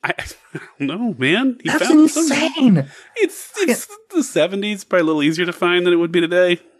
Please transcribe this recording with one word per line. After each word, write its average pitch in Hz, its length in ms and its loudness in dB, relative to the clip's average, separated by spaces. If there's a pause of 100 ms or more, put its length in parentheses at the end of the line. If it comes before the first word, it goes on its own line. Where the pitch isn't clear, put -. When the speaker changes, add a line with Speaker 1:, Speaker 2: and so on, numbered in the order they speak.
Speaker 1:
I, - 140 -4
I - 80 -12 (540)
don't 139 80 -4
know, 196 300 -4
man. 214 460 0
He - 60 -6
Speaker 2:
That's 277 180 -2
Speaker 1:
found 311 240 6
some 320 120 -2
Speaker 2:
insane. 269 680 2 (240)
Speaker 1:
It's, - 440 -4
it's 311 280 -2 (240)
the 339 120 0
seventies, 196 600 -2
probably 180 200 0
a - 20 2
little 156 180 0
easier 160 220 0
to 175 80 -6
find 175 320 0
than 175 80 4
it 170 40 2
would 170 140 0
be 175 80 2
today. 175 400 2 (200)